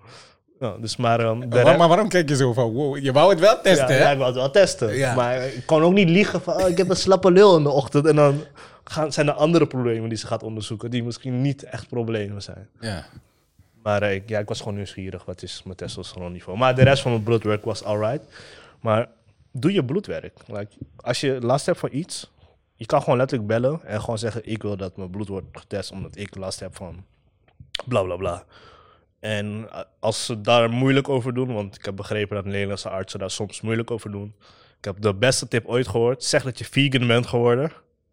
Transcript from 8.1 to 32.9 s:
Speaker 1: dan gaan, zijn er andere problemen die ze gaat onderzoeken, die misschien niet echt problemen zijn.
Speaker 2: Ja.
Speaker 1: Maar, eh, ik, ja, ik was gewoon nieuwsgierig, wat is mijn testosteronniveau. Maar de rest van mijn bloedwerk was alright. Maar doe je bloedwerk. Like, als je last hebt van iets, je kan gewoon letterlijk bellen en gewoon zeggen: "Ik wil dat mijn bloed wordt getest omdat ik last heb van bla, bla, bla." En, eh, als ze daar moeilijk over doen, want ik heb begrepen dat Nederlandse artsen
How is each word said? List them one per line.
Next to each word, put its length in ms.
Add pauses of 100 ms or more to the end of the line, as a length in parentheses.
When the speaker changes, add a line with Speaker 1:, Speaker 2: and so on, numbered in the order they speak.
Speaker 1:
dan 260 (420)
gaan, 300
zijn 140
er 60
andere 340
problemen 420
die 80
ze 100
gaat 160
onderzoeken, 480
die 120
misschien 380
niet 220
echt 240
problemen 540
zijn. 280 (100)
Speaker 2:
Ja. 260 (760)
Speaker 1:
Maar, 180
eh, 120
ik, 160
ja, 100
ik 80
was 120
gewoon 160
nieuwsgierig, 500
wat 180
is 200
mijn 140
testosteronniveau. 800
Maar 180
de 80
rest 180
van 100
mijn 120
bloedwerk 420
was 180
alright. 400 (560)
Maar 300 (420)
doe 220
je 120
bloedwerk. 480 (140)
Like, 240 (240)
als 240
je 220
last 240
hebt 140
van 120
iets, 400 (440)
je 100
kan 160
gewoon 160
letterlijk 320
bellen 340
en 160
gewoon 180
zeggen: 240 (100)
"Ik 100
wil 160
dat 200
mijn 120
bloed 180
wordt 240
getest 400
omdat 260
ik 180
last 240
heb 160
van 280 (840)
bla, 180
bla, 120
bla." 280 (760)
En, 520
eh, 80 (200)
als 260
ze 160
daar 280
moeilijk 400
over 240
doen, 200
want 220
ik 100
heb 100
begrepen 400
dat 100
Nederlandse 440
artsen 300